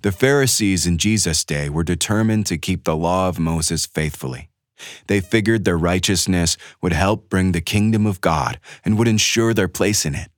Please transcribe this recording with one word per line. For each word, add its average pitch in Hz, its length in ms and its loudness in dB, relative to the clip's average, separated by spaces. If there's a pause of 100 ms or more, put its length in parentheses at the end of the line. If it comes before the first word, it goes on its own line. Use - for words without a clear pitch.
The 101 100 0
Pharisees 110 720 2
in 87 120 0
Jesus' 95 480 0
day 71 240 -4
were 80 160 -2
determined 104 600 0
to 87 100 -2
keep 87 260 -4
the 80 140 0
law 90 320 2
of 85 100 -6
Moses 82 460 -2
faithfully. 73 640 -6 (580)
They 101 140 2
figured 110 420 0
their 87 140 2
righteousness 87 800 0 (240)
would 87 120 0
help 95 360 -2
bring 95 240 0
the 82 80 -2
kingdom 107 440 0
of 101 140 -2
God 69 400 -2 (240)
and 107 140 0
would 117 100 4
ensure 113 460 2
their 98 160 0
place 98 360 0
in 73 100 -4
it. - 220 -10